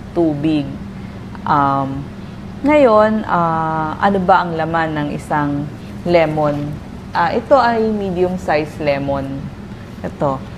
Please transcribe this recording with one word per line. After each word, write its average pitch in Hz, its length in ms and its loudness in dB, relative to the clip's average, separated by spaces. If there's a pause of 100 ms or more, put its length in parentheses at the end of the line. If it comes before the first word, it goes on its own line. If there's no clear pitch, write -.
(120)
tubig. 151 560 2 (760)
Um, 139 560 2 (640)
ngayon, 220 640 6
ah, 160 720 0
ano 196 240 2
ba 180 200 6
ang 170 120 -4
laman 160 400 0
ng 147 200 -2
isang 147 520 -2 (400)
lemon? 156 480 4 (560)
Ah, 170 240 0
ito 269 240 4
ay 233 320 2
medium 185 480 0
size 156 400 0
lemon. 139 480 0 (760)
Ito. 135 360 -2 (180)